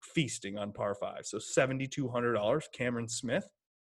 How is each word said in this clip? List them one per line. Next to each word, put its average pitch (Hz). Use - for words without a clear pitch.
feasting 110
on 104
par 104
fives. -
So 107
seventy-two 135
hundred 120
dollars, 110
Cameron 120
Smith. 123